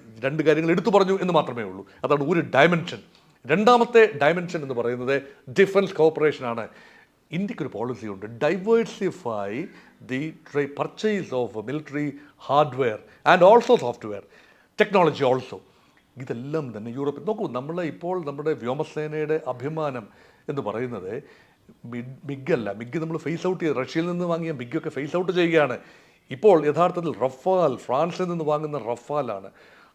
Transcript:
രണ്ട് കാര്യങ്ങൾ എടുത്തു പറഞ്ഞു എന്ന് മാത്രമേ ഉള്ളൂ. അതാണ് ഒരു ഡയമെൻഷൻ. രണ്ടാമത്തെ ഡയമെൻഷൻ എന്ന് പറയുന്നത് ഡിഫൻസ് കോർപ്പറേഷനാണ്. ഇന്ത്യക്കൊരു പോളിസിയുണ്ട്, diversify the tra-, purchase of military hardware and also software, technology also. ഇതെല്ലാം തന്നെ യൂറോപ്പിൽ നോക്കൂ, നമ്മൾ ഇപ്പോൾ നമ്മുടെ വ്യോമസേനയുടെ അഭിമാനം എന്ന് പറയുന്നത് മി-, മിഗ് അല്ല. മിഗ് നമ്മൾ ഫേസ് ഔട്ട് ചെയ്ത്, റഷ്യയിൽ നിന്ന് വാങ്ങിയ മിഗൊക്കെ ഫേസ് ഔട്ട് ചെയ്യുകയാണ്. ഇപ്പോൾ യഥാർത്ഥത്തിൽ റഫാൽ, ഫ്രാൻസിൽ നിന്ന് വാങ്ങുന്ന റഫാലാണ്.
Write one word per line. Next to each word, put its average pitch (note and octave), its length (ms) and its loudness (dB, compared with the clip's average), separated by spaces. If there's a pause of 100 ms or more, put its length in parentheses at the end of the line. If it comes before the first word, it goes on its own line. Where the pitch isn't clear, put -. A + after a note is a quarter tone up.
(260)
രണ്ട് D3+ 220 -2
കാര്യങ്ങൾ D#3+ 280 4
എടുത്തു F3 220 0
പറഞ്ഞു F#3+ 260 4
എന്ന് F3+ 140 2
മാത്രമേ A#2+ 320 -2
ഉള്ളൂ. F#2+ 160 -12 (180)
അതാണ് C#3+ 300 2
ഒരു E3+ 100 2 (120)
ഡയമെൻഷൻ. D#3 440 4 (540)
രണ്ടാമത്തെ A#3 500 6 (200)
ഡയമെൻഷൻ E3+ 420 0
എന്ന് C3 160 -6
പറയുന്നത് B2 340 0 (440)
ഡിഫൻസ് F#3+ 420 4
കോർപ്പറേഷനാണ്. C#3+ 640 2 (720)
ഇന്ത്യക്കൊരു F#3+ 380 -6
പോളിസിയുണ്ട്, G#2 500 -8 (180)
diversify F3 1080 0 (580)
the B2+ 100 -4 (280)
tra-, C#3 320 -2
purchase F#3 500 -4 (100)
of G#2+ 160 -4 (140)
military D3 380 -6 (400)
hardware C3 520 2 (320)
and F3+ 180 6
also A#3 240 8 (120)
software, A2 400 -8 (560)
technology F3+ 500 2
also. B2+ 260 -4 (640)
ഇതെല്ലാം C#3 420 -6 (100)
തന്നെ G#2+ 220 -10
യൂറോപ്പിൽ C#3 320 -4
നോക്കൂ, G#3+ 160 -4 (120)
നമ്മൾ D3 200 -8 (160)
ഇപ്പോൾ F3+ 220 -8 (120)
നമ്മുടെ D3 240 -6 (100)
വ്യോമസേനയുടെ D3+ 760 -4 (160)
അഭിമാനം C3+ 520 -8 (460)
എന്ന് C#3 160 -6
പറയുന്നത് G#2+ 460 -6 (800)
മി-, B2 280 -12 (100)
മിഗ് C3+ 280 -4
അല്ല. A2 100 -4 (140)
മിഗ് B2 220 -6
നമ്മൾ E3 220 -6
ഫേസ് E3 240 -4
ഔട്ട് F#3 140 -4
ചെയ്ത്, D3 180 0
റഷ്യയിൽ D#3+ 300 -4
നിന്ന് F3 220 -4
വാങ്ങിയ E3 280 -4
മിഗൊക്കെ D3+ 360 -6
ഫേസ് D3+ 240 -4
ഔട്ട് F3+ 180 -2
ചെയ്യുകയാണ്. D#3 380 4 (580)
ഇപ്പോൾ G3 220 8 (120)
യഥാർത്ഥത്തിൽ E3+ 420 2 (140)
റഫാൽ, E3 480 2 (140)
ഫ്രാൻസിൽ E3+ 460 -2
നിന്ന് D#3+ 180 -4
വാങ്ങുന്ന D3+ 280 -4 (120)
റഫാലാണ്. A2+ 600 -6 (440)